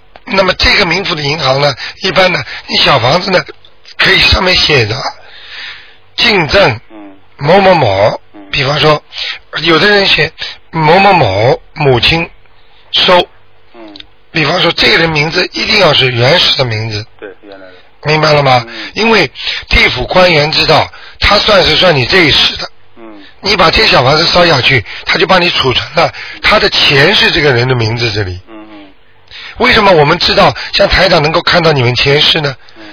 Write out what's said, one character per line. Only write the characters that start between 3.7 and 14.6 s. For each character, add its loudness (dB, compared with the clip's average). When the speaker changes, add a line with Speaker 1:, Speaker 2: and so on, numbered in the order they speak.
Speaker 1:
可 0
以 2
上 2
面 0
写 0
着 -6
敬 0
赠 2
Speaker 2:
嗯。 -20
Speaker 1:
某 2
某 6
某， 0
Speaker 2:
嗯。 -20
Speaker 1:
比 -4
方 -2
说， 2
有 2
的 2
人 2
写 -2
某 2
某 4
某 0
母 0
亲 -2
收。 2
Speaker 2:
嗯。 -20
Speaker 1:
比 -2
方 -2